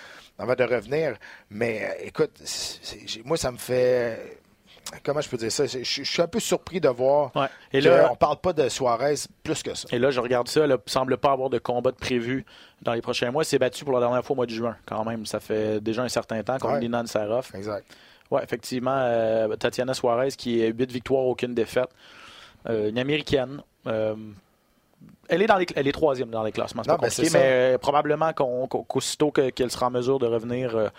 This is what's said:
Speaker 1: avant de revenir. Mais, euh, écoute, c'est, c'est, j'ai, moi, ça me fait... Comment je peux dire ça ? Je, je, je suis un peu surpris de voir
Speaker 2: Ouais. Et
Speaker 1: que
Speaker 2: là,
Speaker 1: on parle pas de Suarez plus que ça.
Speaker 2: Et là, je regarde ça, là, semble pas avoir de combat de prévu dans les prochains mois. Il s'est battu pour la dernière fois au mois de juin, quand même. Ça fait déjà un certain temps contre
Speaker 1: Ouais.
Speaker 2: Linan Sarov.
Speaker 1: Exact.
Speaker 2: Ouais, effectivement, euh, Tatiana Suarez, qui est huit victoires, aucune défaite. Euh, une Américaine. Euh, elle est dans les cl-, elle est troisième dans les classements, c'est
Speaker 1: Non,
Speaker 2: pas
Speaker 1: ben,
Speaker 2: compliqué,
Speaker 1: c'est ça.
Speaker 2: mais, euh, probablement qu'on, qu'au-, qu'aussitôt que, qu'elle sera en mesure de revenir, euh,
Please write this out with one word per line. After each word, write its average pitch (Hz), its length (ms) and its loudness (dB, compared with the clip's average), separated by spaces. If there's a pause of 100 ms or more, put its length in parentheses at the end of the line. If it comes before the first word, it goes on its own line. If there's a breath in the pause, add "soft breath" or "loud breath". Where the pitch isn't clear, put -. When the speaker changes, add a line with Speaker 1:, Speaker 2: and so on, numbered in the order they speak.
(400 loud breath)
Speaker 1:
avant 113 160 -2
de 123 80 2
revenir. 120 540 -2 (320 loud breath)
Mais, 107 340 -4
euh, 95 220 -8
écoute, 147 260 -2 (140)
c'est, - 360 -8
c'est, - 240 -14
j'ai, 110 180 -10
moi, 143 120 -2
ça 135 160 -2
me 120 60 -10
fait... 123 840 0 (640)
Comment 147 180 -2
je - 80 -6
peux 127 80 -4
dire 110 140 -4
ça ? 143 140 0
Je, 123 140 -4
je, 127 240 -6
je - 60 -6
suis - 120 0
un 170 60 0
peu 226 120 -4
surpris - 420 -2
de 147 80 6
voir 131 460 2
Speaker 2:
Ouais. 139 120 2 (240 loud breath)
Et 135 100 4
Speaker 1:
que 147 60 8
Speaker 2:
là, 160 240 8
Speaker 1:
on - 40 -4
parle 151 220 2
pas 180 160 0
de 143 160 2
Suarez 131 460 0 (280)
plus 156 200 -4
que 101 120 -6
ça. - 160 -10
Speaker 2:
Et 123 80 0
là, 135 120 4
je 123 80 0
regarde 120 280 0
ça, 151 200 4
là, 131 180 4
semble 131 320 0
pas 139 140 4
avoir 131 180 0
de 123 100 0
combat 123 320 0
de - 60 -4
prévu 123 480 -2 (360 loud breath)
dans 120 120 -2
les 117 80 -2
prochains 123 300 -2
mois. 156 120 2
Il - 20 -4
s'est 139 140 2
battu 127 260 -2
pour 139 80 2
la 123 60 4
dernière 120 240 2
fois 147 100 -2
au 135 40 -6
mois 123 80 0
de 113 60 -4
juin, 113 240 -4 (100)
quand 107 200 -4
même. 113 200 -4
Ça 104 140 -4
fait 107 420 0
déjà 113 220 -2
un 120 60 -2
certain 110 340 -2
temps 127 140 -2
contre 123 180 -2
Speaker 1:
Ouais. 143 60 -2
Speaker 2:
Linan 117 240 -2
Sarov. 110 480 -2
Speaker 1:
Exact. 101 320 -8 (460 loud breath)
Speaker 2:
Ouais, 135 120 0
effectivement, 127 540 -4
euh, 113 600 2
Tatiana 123 360 -2
Suarez, 127 380 2
qui 117 300 -2
est 113 80 4
huit 123 220 -2
victoires, 127 340 0
aucune 123 280 -2
défaite. 117 360 0 (800 loud breath)
Euh, 107 200 0
une 110 80 -4
Américaine. 139 640 -2 (260)
Euh, 110 280 -2 (1120)
elle 170 140 2
est 220 60 2
dans 208 100 6
les 180 80 0
cl-, 170 120 -6
elle 139 100 2
est 143 40 2
troisième 135 380 2
dans 113 140 -2
les 107 100 -2
classements, - 300 -4
c'est 120 60 -2
Speaker 1:
Non, 160 60 4
Speaker 2:
pas - 80 -2
Speaker 1:
ben, 117 60 2
Speaker 2:
compliqué, 160 200 2
Speaker 1:
c'est 160 80 4
ça. - 20 8
Speaker 2:
mais, 131 340 6
euh, 127 40 4
probablement 151 560 2
qu'on, 127 340 -2
qu'au-, - 160 -4
qu'aussitôt - 480 0
que, 131 180 2
qu'elle 123 220 -2
sera - 160 0
en 123 40 -2
mesure 127 280 2
de 123 60 0
revenir, 117 520 -2
euh, 107 100 2 (120)